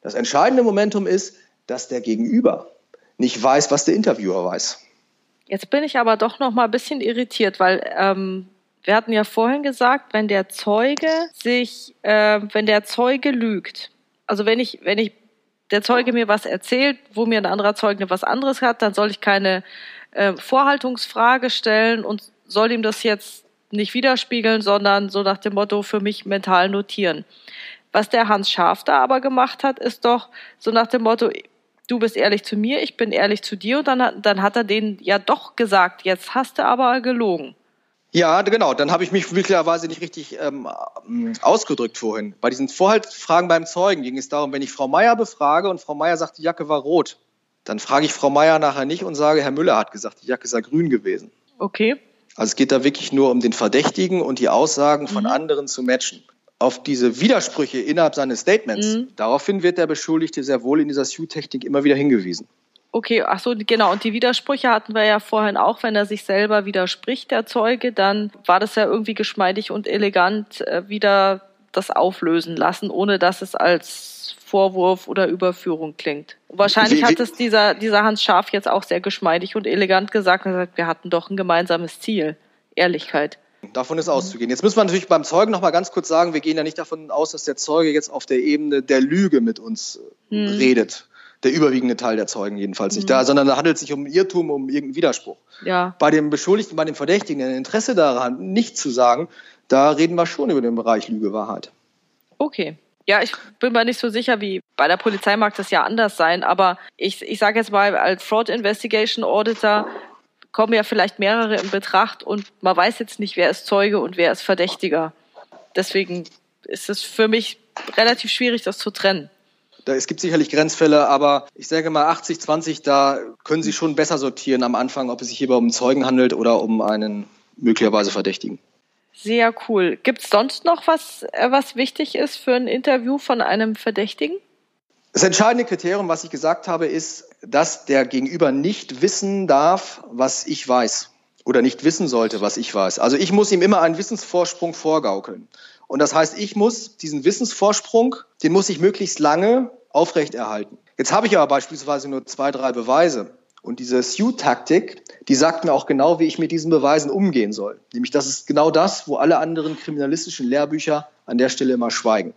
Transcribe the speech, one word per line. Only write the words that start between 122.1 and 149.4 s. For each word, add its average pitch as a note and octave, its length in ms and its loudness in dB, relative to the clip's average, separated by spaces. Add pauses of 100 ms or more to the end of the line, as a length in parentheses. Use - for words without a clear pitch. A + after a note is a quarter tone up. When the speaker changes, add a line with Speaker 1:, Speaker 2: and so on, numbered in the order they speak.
Speaker 1:
zwanzig, D#3 400 -4
da C#3 380 2 (240)
können D#3+ 180 -2
Sie - 120 -4
schon D#3 220 -2
besser D3+ 220 0
sortieren C3 460 -2
am B2 100 0
Anfang, B2+ 380 -4
ob A#2+ 100 -10
es B2 60 -10
sich - 100 -12
hierbei C3 160 0
um A#2+ 120 4
einen A#2 60 2
Zeugen C3 360 2
handelt B2+ 260 4
oder A2+ 260 2
um A2 220 0
einen G#2+ 440 -4 (320)
möglicherweise G#2+ 520 2
Verdächtigen. F#2+ 480 -4 (560)
Speaker 2:
Sehr A3+ 400 0 (160)
cool. F#3 320 2
Gibt's - 280 -2
sonst A3+ 360 2
noch E4+ 220 2
was, - 360 -2 (100)
äh, A#3+ 160 0
was C4+ 260 0
wichtig C4 400 -4
ist D4 220 -4
für - 160 0
ein B3 140 0
Interview C4 500 0
von C4 240 -2
einem A3 340 0
Verdächtigen? A3+ 640 -4 (760)
Speaker 1:
Das - 100 2
entscheidende A3 400 4
Kriterium, F#3+ 460 -2
was D#3+ 160 -2
ich E3 40 -18
gesagt D#3 380 -2
habe, E3 200 -2
ist, D#3+ 420 -8 (120)
dass C#3+ 440 -2
der C3+ 200 2
Gegenüber C3+ 460 0
nicht D3 500 -4
wissen G3 460 -2
darf, D#3 640 2
was B2+ 340 -2
ich - 220 -8
weiß B2 440 0 (340)
oder C3 160 2
nicht C3 240 0
wissen D#3+ 240 0
sollte, A2+ 320 -2
was G2+ 160 -2
ich - 180 -8
weiß. F#2+ 240 0
Also B2 160 2
ich F3 160 0
muss G3+ 220 4
ihm F3+ 80 4
immer F#3+ 200 4
einen E3 160 2
Wissensvorsprung F3 760 -4
vorgaukeln. A2+ 760 -2 (400)
Und C#3 120 -6
das D3 140 4
heißt, D#3+ 240 2
ich G#3 200 -6
muss A3+ 400 0
diesen D3 260 -8
Wissensvorsprung, G#3+ 920 0 (260)
den D#3 80 2
muss G3 160 4
ich E3 120 -4
möglichst G3 400 0
lange G3 520 2 (200)